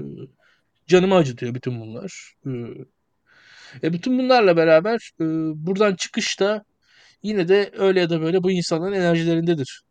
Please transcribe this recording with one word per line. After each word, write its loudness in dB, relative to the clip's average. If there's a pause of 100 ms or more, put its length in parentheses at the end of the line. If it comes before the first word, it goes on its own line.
(880)
canımı 4
acıtıyor 0
bütün -8
bunlar. -16 (120)
E, -8 (1300)
e, -2
bütün -2
bunlarla 4
beraber, 4 (100)
e, -4 (420)
buradan 0
çıkışta -4 (580)
yine -2
de 4
öyle 2
ya 2
da -2
böyle 0
bu 2
insanların -2
enerjilerindedir 0